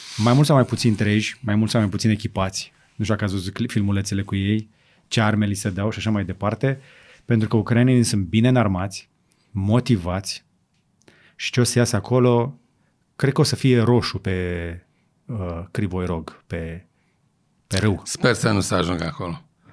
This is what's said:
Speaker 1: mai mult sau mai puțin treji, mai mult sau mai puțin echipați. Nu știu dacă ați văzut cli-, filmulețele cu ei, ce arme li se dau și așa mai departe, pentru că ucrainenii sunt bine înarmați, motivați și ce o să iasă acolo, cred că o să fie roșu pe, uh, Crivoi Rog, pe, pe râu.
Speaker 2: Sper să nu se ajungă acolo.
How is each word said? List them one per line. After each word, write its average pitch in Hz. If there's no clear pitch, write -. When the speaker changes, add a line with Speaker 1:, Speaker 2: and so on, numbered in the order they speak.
Speaker 1:
mai 113
mult 143
sau 147
mai 127
puțin 113
treji, 104
mai 104
mult 107
sau 117
mai 104
puțin 101
echipați. 101
Nu 110
știu 107
dacă 104
ați 95
văzut 98
cli-, 117
filmulețele 101
cu 98
ei, 104
ce -
arme 107
li 101
se 101
dau 98
și -
așa 101
mai 101
departe, 107
pentru 110
că -
ucrainenii 120
sunt 101
bine 110
înarmați, 101
motivați 101
și -
ce -
o 123
să 120
iasă 120
acolo, 123
cred 135
că -
o -
să -
fie 123
roșu 110
pe, 95
uh, 87
Crivoi 92
Rog, 82
pe, 82
pe 104
râu. 101
Speaker 2:
Sper -
să 110
nu 104
se 92
ajungă 85
acolo. 85